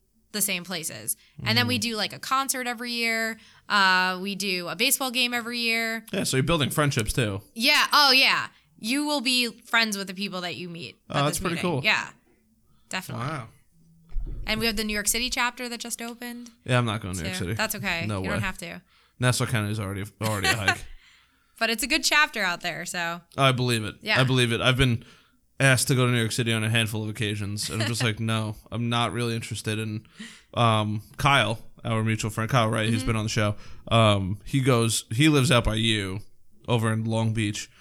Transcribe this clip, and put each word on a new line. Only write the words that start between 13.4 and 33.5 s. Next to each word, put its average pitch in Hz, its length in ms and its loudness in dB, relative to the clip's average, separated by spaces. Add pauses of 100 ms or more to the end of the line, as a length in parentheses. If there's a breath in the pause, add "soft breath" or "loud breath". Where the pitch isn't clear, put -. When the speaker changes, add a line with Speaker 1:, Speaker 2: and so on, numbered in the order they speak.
Speaker 1:
And 214 140 -2
we 226 60 0
have 220 100 0
the 214 80 0
New 214 80 -2
York 208 160 -2
City 240 220 0
chapter 240 380 -2
that 233 120 -8
just 233 200 -8
opened. 240 500 -10 (140)
Speaker 2:
Yeah, 123 140 2
I'm 123 60 2
not 110 160 -2
going 92 140 -6
to 92 80 -4
New 80 60 -4
York - 100 -6
Speaker 1:
So - 60 -4
Speaker 2:
City. 87 100 -2
Speaker 1:
that's 214 200 -2
okay. 185 320 -4
Speaker 2:
No 104 160 -2
Speaker 1:
You - 60 -4
Speaker 2:
way. 202 60 -2
Speaker 1:
don't 208 80 -2
have 190 160 -6
to. 175 220 -12 (380 soft breath)
Speaker 2:
Nassau 123 280 2
County 107 260 -2
is 107 80 -4
already, 98 240 -6 (180)
already 107 260 0
a 370 80 2
hike. 107 340 -2
Speaker 1:
<laughs> - 40 -16 (640 soft breath)
But 226 120 0
it's 226 120 -2
a 262 60 -2
good 302 160 0
chapter 294 400 2
out 175 160 -2
there, 160 260 -6
so. 170 340 -6 (160)
Speaker 2:
I 135 140 4
believe 123 320 2
it. 101 180 -8
Speaker 1:
Yeah. 208 200 2
Speaker 2:
I - 20 6
believe 123 300 4
it. 110 80 0
I've 123 160 4
been 123 280 2 (540 loud breath)
asked 131 300 4
to 135 80 2
go 127 100 4
to 123 60 4
New 120 80 2
York 113 100 0
City 117 220 0
on 113 100 0
a 107 80 0
handful 110 320 0
of 107 60 -6
occasions, 104 600 -4
and - 140 -4
I'm - 60 -2
just 113 120 -2
like, 110 200 0
Speaker 1:
<laughs> 113 140 -2
Speaker 2:
"No, 110 200 -2 (160)
I'm 117 180 -4
not 117 240 0
really 117 220 -2
interested 113 420 -6
in," 107 300 -6 (480 loud breath)
um, 107 480 2 (140)
Kyle, 123 420 4 (260)
our 113 200 0
mutual 110 260 0
friend, 110 180 -2
Kyle 117 200 4
Wright, 113 200 0
who's 117 120 2
Speaker 1:
Mm-hmm. 127 80 -4
Speaker 2:
been 113 80 2
on 107 80 -2
the 107 40 -2
show, 104 280 0 (340 loud breath)